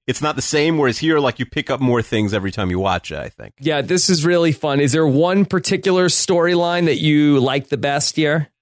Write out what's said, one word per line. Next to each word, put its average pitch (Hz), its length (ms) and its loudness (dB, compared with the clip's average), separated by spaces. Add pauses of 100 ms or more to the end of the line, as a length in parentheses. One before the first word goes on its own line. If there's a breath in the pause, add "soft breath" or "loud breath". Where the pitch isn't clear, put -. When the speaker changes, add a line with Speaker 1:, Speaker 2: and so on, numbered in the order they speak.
Speaker 1:
it's 127 140 -4
not 151 160 -2
the 131 40 -4
same. 156 360 0
Whereas 127 200 0
here, 156 220 0
like, 131 180 0
you 123 80 -6
pick - 240 -6
up 131 120 -4
more 120 200 2
things 107 320 -2
every 95 200 -4
time 95 160 -4
you 90 100 -2
watch 92 320 -2
it, 76 60 -10
I 62 100 -10
think. - 320 -20
Speaker 2:
Yeah, 143 220 -2
this 170 280 -2
is 160 160 0
really 170 280 2
fun. 143 260 -2
Is 139 140 2
there 160 120 2
one 170 380 2
particular 185 640 0
storyline 175 800 0
that 156 160 0
you 147 400 4
like 135 260 0
the 147 80 -4
best 143 400 -2
here? 156 320 0 (140)